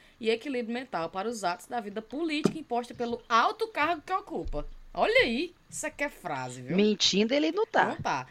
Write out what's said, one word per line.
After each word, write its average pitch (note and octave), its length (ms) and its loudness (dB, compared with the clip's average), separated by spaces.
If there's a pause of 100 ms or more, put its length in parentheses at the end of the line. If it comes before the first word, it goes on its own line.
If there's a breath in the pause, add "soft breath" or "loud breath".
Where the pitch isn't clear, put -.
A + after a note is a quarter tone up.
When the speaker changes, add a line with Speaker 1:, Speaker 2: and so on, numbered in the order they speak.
(200)
Speaker 1:
e A3 100 -2
equilíbrio A#3 440 -2
mental F#3 360 -4
para G3 180 -4
os A3+ 160 -6
atos F3 220 -2
da A#3+ 160 -6
vida G3+ 200 -8
política D4+ 560 -2
imposta A#3+ 360 -4
pelo A#3 340 -6
alto F4+ 400 4
cargo D#4+ 380 0
que F#4 80 -4
ocupa. E3 520 -4 (280)
Olha G#4 300 4
aí, C#4+ 300 0 (160)
isso - 180 -8
aqui D4 160 -6
é D4 60 -2
frase, C3 520 -8
viu? C#3 160 0
Speaker 2:
Mentindo G#3 560 4
ele D4+ 180 2
não G4+ 140 0
tá. - 220 2
Speaker 1:
Não C#4 100 -2
tá. C3 340 -2